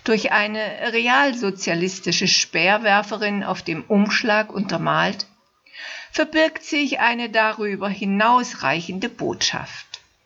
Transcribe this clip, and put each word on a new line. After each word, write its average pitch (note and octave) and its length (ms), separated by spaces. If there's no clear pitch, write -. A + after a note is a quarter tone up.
durch A3 280
eine G#3+ 600
realsozialistische G3 1300
Speerwerferin G3+ 1160
auf F3+ 180
dem E3 200
Umschlag G#3 680
untermalt, E3 720
verbirgt D#4 520
sich C#4+ 380
eine A#3 300
darüber G#3+ 580
hinausreichende G3 1200
Botschaft. - 800